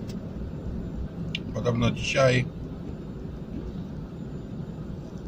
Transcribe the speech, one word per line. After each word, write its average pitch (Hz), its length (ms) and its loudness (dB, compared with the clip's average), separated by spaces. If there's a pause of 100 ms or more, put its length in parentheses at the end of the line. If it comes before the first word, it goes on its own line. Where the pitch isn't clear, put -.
(1500)
Podobno 117 360 4
dzisiaj 123 540 6 (2750)